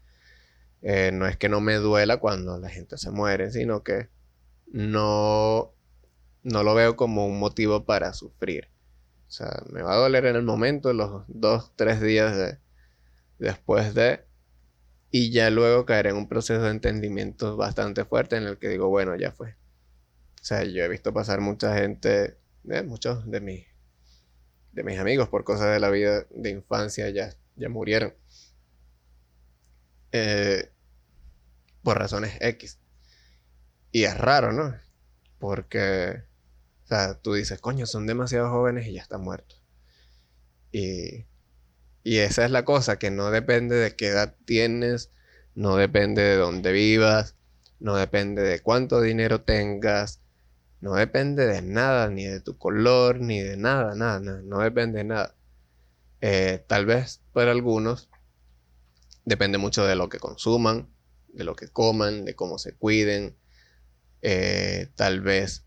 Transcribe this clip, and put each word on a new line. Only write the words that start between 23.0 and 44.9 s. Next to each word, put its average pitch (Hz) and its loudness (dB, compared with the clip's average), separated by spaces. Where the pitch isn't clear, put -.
de 104 -8
mis, 95 -12
de - -10
mis 98 -6
amigos 113 0
por 101 -2
cosas 104 0
de 107 2
la 101 2
vida 104 0
de 110 -8
infancia 104 -6
ya, 101 -6
ya 127 -10
murieron. 110 -2
Eh, 101 0
por 113 2
razones 101 -4
X. 117 -6
Y 113 2
es 95 0
raro, 120 4
¿no? 139 -4
Porque, 98 -4
o - -20
sea, 98 0
tú - -4
dices, 101 -4
"Coño, 127 -4
son 107 -6
demasiado 120 -2
jóvenes 123 0
y 104 -10
ya 92 -12
están 98 -12
muertos". - -12
Y, 92 -8
y 110 0
esa 104 4
es 123 0
la 127 2
cosa, 131 2
que 101 -2
no 101 -2
depende 120 2
de 113 2
qué 107 -2
edad 101 0
tienes, 120 0